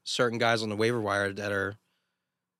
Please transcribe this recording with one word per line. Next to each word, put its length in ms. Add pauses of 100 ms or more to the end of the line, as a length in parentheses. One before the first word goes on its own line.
certain 360
guys 240
on 60
the 60
waiver 260
wire 320
that 180
are 240 (840)